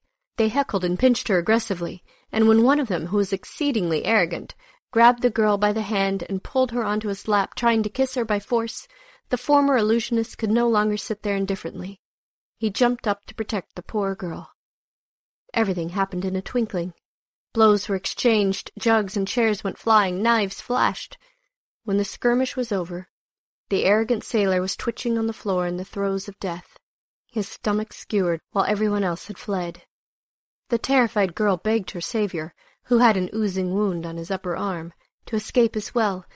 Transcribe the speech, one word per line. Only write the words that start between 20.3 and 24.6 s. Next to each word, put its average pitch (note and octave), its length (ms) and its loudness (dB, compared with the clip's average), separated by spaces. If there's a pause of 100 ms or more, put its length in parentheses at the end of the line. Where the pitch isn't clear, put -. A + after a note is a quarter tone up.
flashed. - 580 -2 (640)
When G3 140 -2
the G3+ 80 2
skirmish B3 520 0
was B3 140 -2
over, F3+ 380 -4 (640)
the G3 140 0
arrogant G#3+ 380 2
sailor G3 380 2